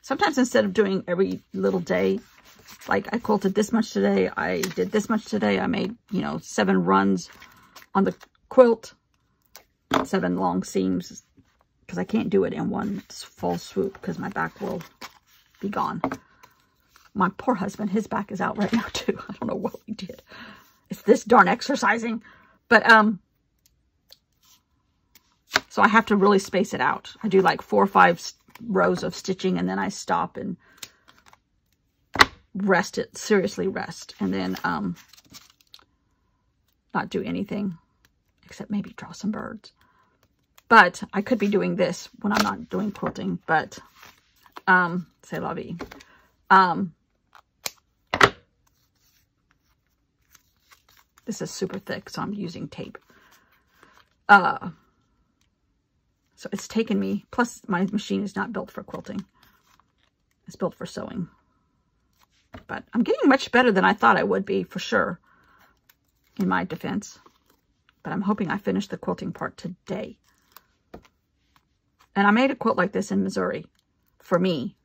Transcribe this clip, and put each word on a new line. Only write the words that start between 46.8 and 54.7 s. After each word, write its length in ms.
this 160
is 100
super 280
thick, 300
so 120
I'm 120
using 340
tape. 300
Uh, 420